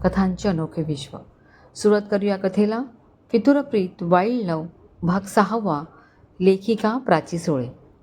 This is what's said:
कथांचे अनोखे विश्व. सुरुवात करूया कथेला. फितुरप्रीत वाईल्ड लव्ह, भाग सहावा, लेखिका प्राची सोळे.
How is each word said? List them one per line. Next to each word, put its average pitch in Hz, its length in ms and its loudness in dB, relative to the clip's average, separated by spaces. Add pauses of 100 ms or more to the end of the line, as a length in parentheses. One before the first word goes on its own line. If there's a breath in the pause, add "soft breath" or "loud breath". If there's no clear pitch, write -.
कथांचे 185 460 0
अनोखे 160 340 -4
विश्व. 151 340 -8 (580 soft breath)
सुरुवात 208 260 2 (100)
करूया 202 260 0
कथेला. 208 420 0 (520)
फितुरप्रीत 240 580 2 (120)
वाईल्ड 190 440 2
लव्ह, 165 220 -4 (360)
भाग 180 180 0
सहावा, 202 640 0 (580 soft breath)
लेखिका 208 560 2
प्राची 175 400 0
सोळे. 139 320 -2 (320)